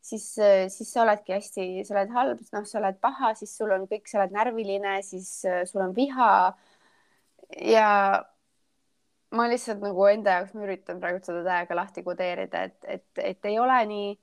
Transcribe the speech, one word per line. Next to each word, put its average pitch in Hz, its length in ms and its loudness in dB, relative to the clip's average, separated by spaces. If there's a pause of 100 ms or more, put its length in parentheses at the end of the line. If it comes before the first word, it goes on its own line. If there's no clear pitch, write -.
siis, - 340 -10
äh, 196 300 6
siis - 240 -12
sa 240 100 2
oledki 208 300 2
hästi, 190 520 -6
sa 208 100 -10
oled 196 160 0
halb, 247 280 0 (140)
noh, 208 120 -6
sa 208 140 -8
oled 196 220 -2
paha, 262 340 0
siis - 220 -14
sul 214 160 -2
on 190 160 0
kõik, 214 180 -8
sa 208 140 -2
oled 185 120 0
närviline, 202 720 -2
siis, - 420 -12
äh, 180 220 0
sul 196 160 -6
on 185 140 -2
viha. 226 580 4 (1040)
Ja 208 640 4 (1080)
ma 233 160 0
lihtsalt 233 340 -4
nagu 196 240 2
enda 208 320 4
jaoks, 196 160 -6
ma 214 100 -10
üritan 185 380 -8
praegu 180 220 -4
seda 175 200 -6
täiega 175 320 -2
lahti 185 300 -6
kodeerida, 180 560 -4
et, 190 220 -10
et, - 200 -10 (140)
et - 320 -6
ei 214 80 0
ole 247 280 4
nii 202 360 -6